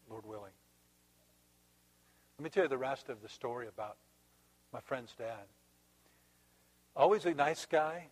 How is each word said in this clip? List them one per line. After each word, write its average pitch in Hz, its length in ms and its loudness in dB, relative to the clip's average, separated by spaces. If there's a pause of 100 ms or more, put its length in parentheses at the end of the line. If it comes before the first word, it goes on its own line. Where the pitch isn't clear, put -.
Lord 110 160 -12
willing." 104 280 -12 (1900)
Let 147 60 -8
me 156 60 -4
tell 196 120 4
you 160 80 6
the 135 80 2
rest 131 320 -2
of 113 100 -8
the 107 80 -16
story 120 400 -6
about 104 300 -8 (760)
my 117 80 -8
friend's 123 340 -8
dad. 113 320 -8 (1500)
Always 175 300 6
a 170 80 4
nice 143 320 2
guy. 160 460 2